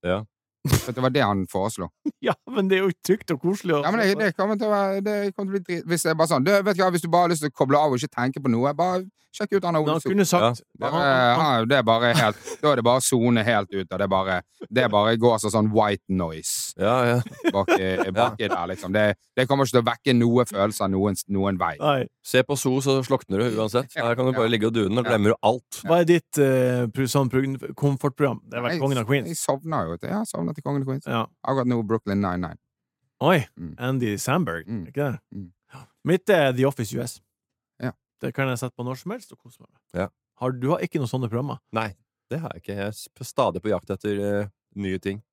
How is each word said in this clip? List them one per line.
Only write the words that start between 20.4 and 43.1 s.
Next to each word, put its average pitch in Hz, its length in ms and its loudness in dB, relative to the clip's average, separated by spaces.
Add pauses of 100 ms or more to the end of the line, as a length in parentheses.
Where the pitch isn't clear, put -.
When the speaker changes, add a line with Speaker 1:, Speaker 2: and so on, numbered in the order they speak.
Speaker 2:
følelser 104 440 0
noen, 95 300 0 (100)
noen 98 300 -2
vei. 82 180 -2
Speaker 3:
Nei. 139 300 0 (160)
Speaker 1:
Se 127 200 2
på 147 140 -2
So, 131 240 0
så 135 220 2
slokner 117 400 -2
du 110 160 -2
uansett. 117 340 -2
Her 117 220 -2
kan 127 100 0
du 131 60 2
bare 123 160 2
Speaker 2:
Ja. 120 80 2
Speaker 1:
ligge 110 160 2
og - 20 -8
dune, 107 240 0
og 123 80 0
Speaker 2:
Ja. 113 60 0
Speaker 1:
glemmer 107 240 4
du - 80 -
alt. - 400 0
Speaker 3:
Hva 170 180 4
er 170 40 4
ditt, 165 340 2
eh, 127 480 2
pro-, 131 180 -4
sånn 131 240 0
pro-, 135 460 -4
komfortprogram? 139 640 -2 (100)
Det 117 80 -8
er 120 60 -6
vel 120 80 -2
Speaker 2:
Jeg, 170 100 -2
Speaker 3:
Kongen 139 160 0
av 113 80 -2
Queens. 131 220 0
Speaker 2:
jeg 165 100 -8
sovner 139 540 -4
jo 85 60 -8
til, - 120 -10
jeg 190 80 -4
har 220 80 -4
sovnet 170 300 -6
til 160 80 -16
Kongen 143 180 -4
av 131 60 -6
Queens. 135 180 -6
Speaker 3:
Ja. 117 200 -2 (200)
Speaker 2:
Akkurat 131 220 0
nå 120 180 0
Brooklyn 101 380 -2
Nine-Nine. 90 320 -4 (680)
Speaker 3:
Oi, 147 240 4 (140)
Speaker 2:
Mm. 82 180 -12
Speaker 3:
Andy 123 400 -2
Samberg, 117 500 -2
Speaker 2:
Mm. 98 200 -10
Speaker 3:
ikke 139 240 -4
det? - 80 -8 (160)
Speaker 2:
Mm. 92 160 -14 (540)
Speaker 3:
Mitt 180 240 0
er 147 240 4
The 127 120 2
Office 120 300 -2
U 110 60 -4
S. - 180 -10 (600)
Speaker 2:
Ja. 127 120 -6 (300)
Speaker 3:
Det 131 120 -6
kan 135 140 -2
jeg 127 100 -4
sette 123 180 -8
på 120 100 -10
når 127 120 -8
som 175 140 -12
helst 240 220 -14
og - 60 -20
kose - 200 -20
meg - 100 -20
med. - 320 -10
Speaker 1:
Ja. 98 60 -4 (320)
Speaker 3:
Har, 127 120 -2
du 127 200 -4
har 180 80 0
ikke 175 200 -4
noen 127 120 -2
sånne 131 180 -4
programmer? 120 300 -6 (140)
Speaker 1:
Nei, 110 200 -4 (380)
det 143 80 -6
har 160 140 -8
jeg 98 100 -16
ikke. 101 120 -10
Jeg 101 120 -6
er 107 40 -8
sp-, - 340 -18